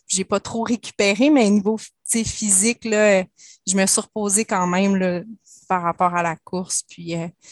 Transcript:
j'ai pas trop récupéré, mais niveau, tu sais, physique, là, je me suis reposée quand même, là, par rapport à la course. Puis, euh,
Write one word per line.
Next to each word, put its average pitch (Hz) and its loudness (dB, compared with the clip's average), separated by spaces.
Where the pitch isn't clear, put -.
j'ai 190 -4
pas 196 0
trop - -8
récupéré, 220 0
mais 240 6
niveau, 208 2
tu - -18
sais, 226 -2
physique, 214 0
là, 208 4
je 190 -2
me 190 2
suis - 0
reposée 208 -2
quand 185 -2
même, 190 2
là, 180 -2
par 180 -2
rapport 175 0
à 175 0
la 165 -2
course. - -8
Puis, 170 -10
euh, 170 -6